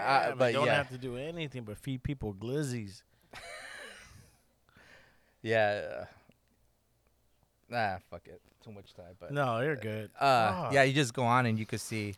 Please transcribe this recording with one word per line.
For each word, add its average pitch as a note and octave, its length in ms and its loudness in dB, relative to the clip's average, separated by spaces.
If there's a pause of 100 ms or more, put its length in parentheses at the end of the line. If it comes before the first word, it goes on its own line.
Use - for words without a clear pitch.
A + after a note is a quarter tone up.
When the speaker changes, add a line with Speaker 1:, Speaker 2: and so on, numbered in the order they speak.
(260)
Speaker 1:
uh, - 40 0
Speaker 2:
you C#3 60 -6
Speaker 1:
but B2+ 160 4
Speaker 2:
don't C#3 140 2
Speaker 1:
yeah. A#2+ 80 4
Speaker 2:
have C#3+ 160 0
to B2+ 80 -10
do B2 180 -8
anything C#3 480 -8
but G#2 120 -10
feed C3 280 -6
people A2 300 -4
glizzies. A#2 680 -6 (300)
Speaker 1:
<laughs> - 100 -16 (2000)
Yeah. G#2+ 400 4 (180)
Uh, - 40 -10 (1600)
nah, G#2+ 300 -2 (120)
fuck - 160 -16
it. F2+ 140 -20 (240)
Too A#2 80 -18
much G2+ 220 -20
time, F2+ 260 -20
but F2 120 -12
Speaker 2:
No, B2+ 280 0
you're D3 160 -2
good. G#2+ 420 -8
Speaker 1:
uh, B2+ 460 4
Speaker 2:
Fuck. A#2+ 80 -2
Speaker 1:
yeah, C#3 100 8
you C3+ 100 6
just C3 220 2
go C3 80 0
on B2 240 4
and A2 120 2
you A2 80 -4
could A2 140 -4
see. G#2 380 -4